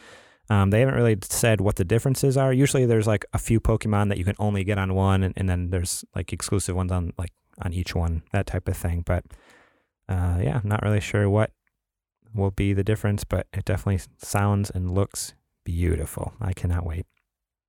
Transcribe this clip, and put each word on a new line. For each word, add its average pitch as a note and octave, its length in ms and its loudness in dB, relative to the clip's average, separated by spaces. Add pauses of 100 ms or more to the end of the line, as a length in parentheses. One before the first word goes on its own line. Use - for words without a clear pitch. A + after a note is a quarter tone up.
(480)
Um, G2 220 4
they G#2+ 100 4
haven't C3+ 140 2
really A#2 300 4
said A2 360 2
what G2+ 160 0
the G2 80 0
differences C3 540 2
are. C3+ 160 2
Usually C3+ 320 4
there's, A2+ 200 4
like, G#2+ 280 2
a - 40 0
few A2+ 220 2
Pokemon G#2 480 2
that G2 80 0
you F#2 80 -2
can G2+ 140 0
only G#2 260 0
get G2+ 140 0
on F#2+ 160 0
one, F#2+ 280 4
and, F#2 140 -2
and F#2+ 100 -2
then F2+ 220 -2
there's, F2+ 460 -4
like, - 180 -6
exclusive - 420 -2
ones F2+ 160 -2
on, F2 280 -2
like, F#2 140 -6 (280)
on F2+ 140 -4
each F2+ 200 -4
one, E2 280 0 (100)
that G2 140 0
type - 200 -6
of F2+ 120 -4
thing. F2 260 -4
But, F2 220 -2 (840)
uh, F2+ 340 0
yeah, - 220 0
I'm G2+ 60 -2
not G#2 120 0
really G#2 180 2
sure G2+ 280 0
what G#2 240 2 (840)
will G2 180 0
be G2+ 200 0
the G2 120 0
difference, G#2 400 0
but F#2+ 280 -2
it - 140 -6
definitely F#2+ 340 0 (220)
sounds G2+ 480 0
and F2+ 240 -4
looks - 400 -4 (320)
beautiful. E2 760 -2
I F#2+ 140 -4
cannot F2 320 -4
wait. E2+ 180 -6 (640)